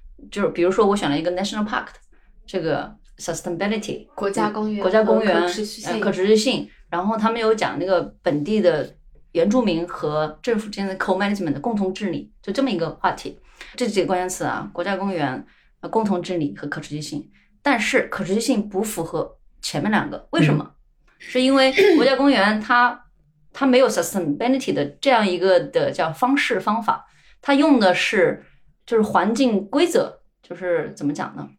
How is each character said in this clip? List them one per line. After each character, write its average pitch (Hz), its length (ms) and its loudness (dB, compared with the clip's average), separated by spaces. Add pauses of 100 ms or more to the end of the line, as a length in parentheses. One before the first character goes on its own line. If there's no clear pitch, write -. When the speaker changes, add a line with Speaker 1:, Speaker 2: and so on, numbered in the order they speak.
(300)
Speaker 1:
就 202 120 -4
是 170 60 2
比 - 140 -2
如 175 80 4
说 208 160 2
我 196 80 4
选 208 140 -2
了 143 100 0
一 160 40 -4
个 175 100 -2
national 202 340 -4
park， - 200 -4 (600)
这 185 140 -6
个 156 340 -4 (240)
sustainability， 190 960 -6
Speaker 2:
国 196 160 -4
家 214 200 0
公 214 200 -4
园 208 120 -4
Speaker 1:
国 185 80 2
家 220 120 6
公 220 200 4
园， 196 120 2
Speaker 2:
和 170 60 4
可 175 80 2
持 214 160 -4
续 - 160 -12
性。 - 140 -6
Speaker 1:
呃， 220 60 -2
可 202 120 0
持 185 140 0
续 214 100 6
性。 214 320 0 (220)
然 175 160 -2
后 220 120 -2
他 220 120 0
们 233 80 -2
有 220 160 2
讲 156 240 -4
那 151 60 -4
个 185 160 2 (220)
本 147 200 0
地 208 200 0
的 156 320 2 (380)
原 170 180 2
住 254 100 4
民 170 260 0
和 151 540 -4
政 226 180 -2
府 214 120 -8
之 - 60 -12
间 196 100 -4
的 190 100 -6
co-management 190 560 -2
的 139 80 -6
共 233 160 -4
同 190 160 -2
治 196 160 -6
理， 143 320 -8
就 - 100 -10
这 262 120 -2
么 262 80 0
一 185 80 -2
个 160 100 -2
话 175 240 -4
题。 - 260 -12 (360)
这 247 120 -2
几 202 140 -2
个 160 60 2
关 185 120 0
键 180 80 -4
词 180 180 -6
啊， 127 280 -6
国 175 100 -6
家 190 140 -2
公 196 160 -4
园， 143 320 -4 (360)
呃， 165 100 -12
共 226 120 0
同 190 200 -2
治 180 160 -6
理 143 180 -4
和 - 120 -12
可 156 120 -8
持 - 80 -14
续 147 120 -8
性。 - 280 -10 (340)
但 269 160 0
是 214 320 0
可 - 140 -6
持 165 80 -4
续 220 80 0
性 226 260 0
不 185 160 -4
符 180 220 -6
合 - 320 -8 (240)
前 - 220 -6
面 208 80 -2
两 185 180 0
个， - 220 -12
为 330 100 0
什 151 140 4
么？ - 100 -2
Speaker 3:
嗯。 - 100 -20 (440)
Speaker 1:
是 - 240 -2
因 269 120 4
为 262 160 6 (260)
国 262 80 4
家 269 120 4
公 277 140 4
园 214 280 4
它， 240 400 2 (540)
它 - 140 0
没 247 120 6
有 262 80 6
sustainability 202 880 0
的 147 140 -2 (120)
这 277 120 0
样 220 160 4
一 180 100 0
个 180 240 4
的 147 300 -2
叫 160 200 -2
方 240 240 0
式 262 240 0
方 214 240 0
法， - 220 -4 (380)
它 277 100 2
用 285 260 6
的 190 140 6
是 175 500 0 (440)
就 233 100 0
是 214 60 4
环 208 320 2
境 226 320 2
规 330 200 0
则， - 340 0 (220)
就 175 140 -14
是 170 400 -2
怎 - 80 -8
么 147 80 -2
讲 - 240 -8
呢？ - 100 -12 (120)